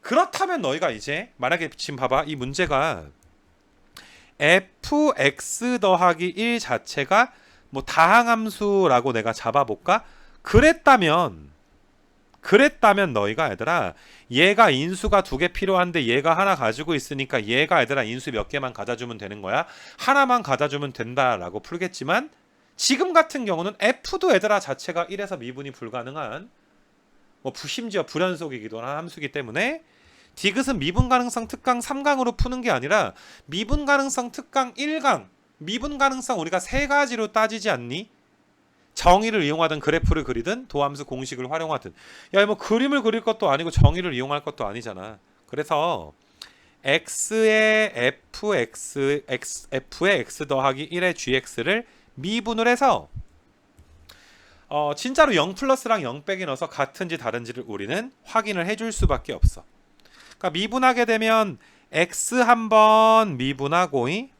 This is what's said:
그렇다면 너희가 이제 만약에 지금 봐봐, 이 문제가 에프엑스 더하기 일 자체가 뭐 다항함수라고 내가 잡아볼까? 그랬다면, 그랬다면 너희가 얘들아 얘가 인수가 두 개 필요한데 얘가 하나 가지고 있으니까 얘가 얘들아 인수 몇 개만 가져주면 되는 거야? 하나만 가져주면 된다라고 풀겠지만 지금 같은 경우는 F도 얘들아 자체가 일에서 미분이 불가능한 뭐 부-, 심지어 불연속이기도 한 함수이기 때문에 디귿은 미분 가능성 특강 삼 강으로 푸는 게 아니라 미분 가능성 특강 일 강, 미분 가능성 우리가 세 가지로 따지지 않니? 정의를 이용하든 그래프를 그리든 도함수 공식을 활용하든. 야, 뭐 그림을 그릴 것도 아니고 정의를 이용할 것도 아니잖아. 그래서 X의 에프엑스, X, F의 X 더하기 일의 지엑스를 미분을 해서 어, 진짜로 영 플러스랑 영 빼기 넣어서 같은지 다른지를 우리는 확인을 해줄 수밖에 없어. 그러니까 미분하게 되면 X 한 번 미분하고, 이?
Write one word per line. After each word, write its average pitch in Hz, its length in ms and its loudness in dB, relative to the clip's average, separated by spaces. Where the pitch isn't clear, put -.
그렇다면 359 600 0
너희가 156 280 -2
이제 143 480 -8
만약에 156 380 -2
지금 147 220 -10
봐봐, 135 300 0
이 156 80 -8
문제가 135 720 -2
에프엑스 202 1400 0
더하기 180 480 4
일 226 320 -2
자체가 151 760 0
뭐 135 120 -6
다항함수라고 196 1300 4
내가 113 220 0
잡아볼까? 135 720 0
그랬다면, 180 1080 4
그랬다면 202 720 4
너희가 110 400 0
얘들아 123 440 -2
얘가 190 380 6
인수가 185 540 2
두 - 140 -6
개 170 120 0
필요한데 180 560 0
얘가 139 320 2
하나 196 180 2
가지고 135 400 -2
있으니까 135 520 -4
얘가 147 340 2
얘들아 127 220 0
인수 123 280 -6
몇 107 160 -4
개만 131 240 -6
가져주면 113 460 -8
되는 101 240 -12
거야? 110 240 -2
하나만 254 440 2
가져주면 143 520 -2
된다라고 113 680 -2
풀겠지만 180 680 -6
지금 330 360 0
같은 320 320 2
경우는 190 340 -4
F도 330 540 0
얘들아 208 260 2
자체가 170 460 -6
일에서 196 320 -10
미분이 127 340 -12
불가능한 127 800 -10
뭐 131 120 -8
부-, - 140 -14
심지어 202 380 -4
불연속이기도 147 760 -6
한 135 160 -6
함수이기 156 340 -10
때문에 147 500 -4
디귿은 214 440 -2
미분 180 280 0
가능성 240 400 0
특강 247 320 -2
삼 277 240 -6
강으로 262 300 0
푸는 254 280 -2
게 233 100 0
아니라 143 420 0
미분 220 400 -2
가능성 277 480 0
특강 254 420 -4
일 302 240 -4
강, 202 300 0
미분 233 400 -8
가능성 262 440 0
우리가 165 180 -2
세 269 280 -2
가지로 247 440 0
따지지 220 380 0
않니? 131 400 -4
정의를 202 500 4
이용하든 156 360 0
그래프를 156 460 0
그리든 143 420 -4
도함수 143 380 -4
공식을 127 460 -8
활용하든. 156 420 -6
야, 202 120 6
뭐 208 120 -2
그림을 262 460 0
그릴 220 180 0
것도 220 280 0
아니고 156 220 0
정의를 170 420 4
이용할 135 300 -4
것도 131 240 -8
아니잖아. 104 520 -12
그래서 147 640 -4
X의 214 1120 2
에프엑스, 139 1300 -2
X, - 420 -8
F의 156 480 -2
X 139 280 -8
더하기 135 360 0
일의 175 300 -2
지엑스를 131 720 -4
미분을 220 520 -2
해서 240 420 2
어, 147 260 -2
진짜로 269 400 2
영 170 180 0
플러스랑 233 480 0
영 139 220 -8
빼기 190 220 -6
넣어서 147 220 -6
같은지 160 500 -6
다른지를 117 500 -8
우리는 117 440 -6
확인을 202 420 -2
해줄 214 260 -6
수밖에 139 420 0
없어. - 300 0
그러니까 - 140 -4
미분하게 240 540 2
되면 220 540 2
X 175 440 -2
한 233 340 2
번 220 680 6
미분하고, 139 720 0
이? 226 200 -6